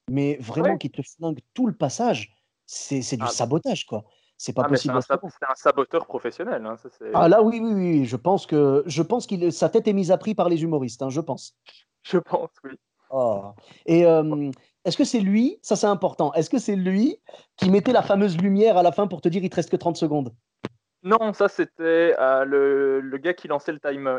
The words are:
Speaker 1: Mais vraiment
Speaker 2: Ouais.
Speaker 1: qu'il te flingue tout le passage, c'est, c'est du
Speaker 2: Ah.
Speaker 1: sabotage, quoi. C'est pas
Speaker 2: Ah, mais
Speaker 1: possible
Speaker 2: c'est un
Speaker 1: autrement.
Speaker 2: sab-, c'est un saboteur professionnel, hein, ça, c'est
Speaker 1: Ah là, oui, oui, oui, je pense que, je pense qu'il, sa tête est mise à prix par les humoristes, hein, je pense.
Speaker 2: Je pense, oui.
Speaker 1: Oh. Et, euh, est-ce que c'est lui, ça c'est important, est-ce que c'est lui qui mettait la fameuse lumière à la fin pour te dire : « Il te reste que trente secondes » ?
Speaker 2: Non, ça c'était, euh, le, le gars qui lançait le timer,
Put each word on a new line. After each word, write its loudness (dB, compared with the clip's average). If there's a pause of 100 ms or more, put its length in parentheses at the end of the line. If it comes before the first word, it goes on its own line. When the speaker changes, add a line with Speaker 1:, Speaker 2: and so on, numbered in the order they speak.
(100)
Speaker 1:
Mais 0
vraiment -2
Speaker 2:
Ouais. -2
Speaker 1:
qu'il -8
te -10
flingue -10 (140)
tout -2
le -2
passage, -4 (320)
c'est, -8
c'est -6
du -6
Speaker 2:
Ah. -4
Speaker 1:
sabotage, -4
quoi. -10 (340)
C'est -10
pas -2
Speaker 2:
Ah, 0
mais 0
Speaker 1:
possible -2
Speaker 2:
c'est -4
un 0
Speaker 1:
autrement. -8
Speaker 2:
sab-, -20
c'est -4
un -4
saboteur -2
professionnel, -8
hein, -10
ça, -20 (100)
c'est -12
Speaker 1:
Ah 4
là, 6
oui, 2
oui, -2
oui, 2
je -4
pense -2
que, 2
je -2
pense -4
qu'il, -2
sa 0
tête 0
est 4
mise 0
à 4
prix -4
par 0
les 0
humoristes, -4
hein, -4
je -4
pense. -10 (460)
Speaker 2:
Je -2
pense, -4 (140)
oui. -16 (380)
Speaker 1:
Oh. -2 (340)
Et, 4
euh, 2 (340)
est-ce -2
que 2
c'est 0
lui, 2
ça -2
c'est 2
important, 0
est-ce 0
que 0
c'est -2
lui 0 (380)
qui 2
mettait 4
la 4
fameuse 2
lumière 4
à 6
la 4
fin 0
pour -10
te 0
dire : « -2
Il -2
te -16
reste -2
que 0
trente -2
secondes » ? -2 (680)
Speaker 2:
Non, 0
ça 2
c'était, 0
euh, 4
le, 2
le -8
gars -2
qui -14
lançait -4
le -12
timer, -4